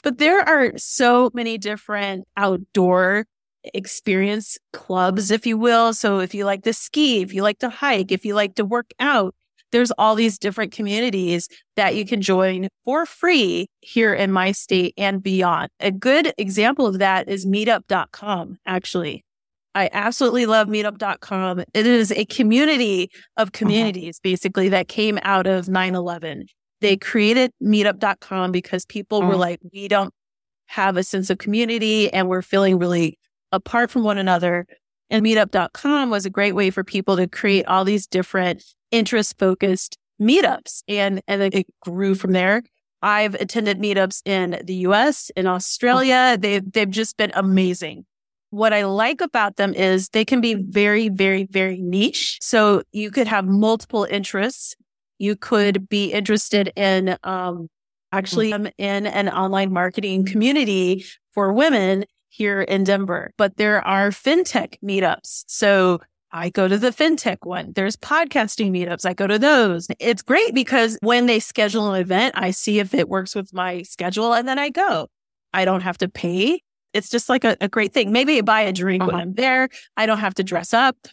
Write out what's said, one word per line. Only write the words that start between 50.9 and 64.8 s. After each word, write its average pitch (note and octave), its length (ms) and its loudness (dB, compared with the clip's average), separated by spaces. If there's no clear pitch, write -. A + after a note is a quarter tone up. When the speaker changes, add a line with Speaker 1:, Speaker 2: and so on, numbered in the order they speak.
Speaker 1:
very, F#3+ 420 0
very F#3+ 300 -2
niche. F#3+ 640 -2
So G#3+ 400 4
you G#3 180 -8
could A#3+ 160 0
have G3+ 200 -2
multiple G#3+ 580 0
interests. G3+ 720 -4
You G3+ 180 -2
could G3+ 520 0
be G3+ 240 -2
interested G#3 640 0
in, F#3+ 480 2
um, F3+ 440 -6
actually, G3 400 -2
Speaker 2:
Mm-hmm. G#3 140 -4
Speaker 1:
I'm - 100 -10
in G3+ 300 -4
an G3 240 -2
online F#3+ 420 0
marketing F#3+ 540 -2
community G3 800 0
for G3 220 0
women G#3 500 2
here G3+ 320 -4
in G3 240 0
Denver, F#3+ 540 -2
but G3+ 180 0
there G#3+ 300 2
are G3 240 2
fintech D4+ 640 0